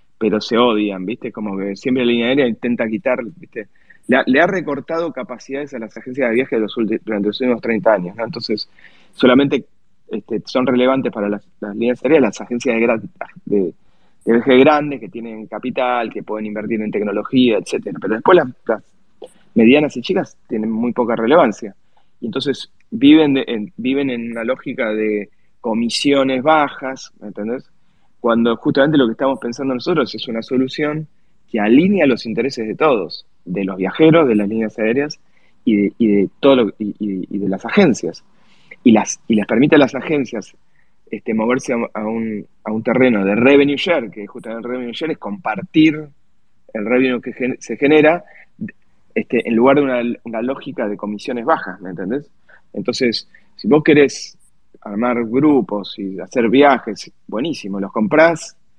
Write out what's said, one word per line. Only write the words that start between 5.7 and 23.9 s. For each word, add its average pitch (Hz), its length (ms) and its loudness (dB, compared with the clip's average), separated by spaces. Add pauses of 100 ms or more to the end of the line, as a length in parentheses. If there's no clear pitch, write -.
a 127 60 -10
las 110 180 -12
agencias 127 320 -4
de 110 60 0
viajes 127 240 0
de - 20 0
los 104 160 -4
ulti-, 110 260 -2
durante 104 260 -2
los 104 120 -4
últimos 123 220 0
treinta 110 320 2
años, 92 200 -2
¿no? 117 100 -8
Entonces, 110 440 -6 (460)
solamente, 135 500 4 (440)
este, 107 360 -8
son 127 220 -2
relevantes 127 440 2
para 101 200 -4
las, 104 120 -6 (180)
las 104 140 -10
líneas 117 300 -2
aéreas, 147 160 4
las 107 200 0
agencias 120 340 -4
de 113 60 0
gran, 113 220 0 (420)
de, 95 300 -2 (500)
de 113 80 2
viajes 127 280 4
grandes 147 400 4
que 107 80 -12
tienen 110 380 -12
capital, 120 680 -4
que 101 100 -8
pueden 107 240 -8
invertir 107 340 -6
en 107 100 -6
tecnología, 104 680 0
etcétera. - 420 -6
Pero 104 140 -4
después 165 220 2
las, 143 120 2 (180)
las 107 160 -4 (720)
medianas 131 420 4
y 120 60 -8
chicas - 340 -4 (120)
tienen 113 220 -4
muy 113 220 -2
poca 117 240 -2
relevancia. 113 580 2 (460)
Y - 60 -8
entonces 139 440 -6 (200)
viven 143 440 6
de, 135 120 0
en, 104 300 -6
viven 131 340 -2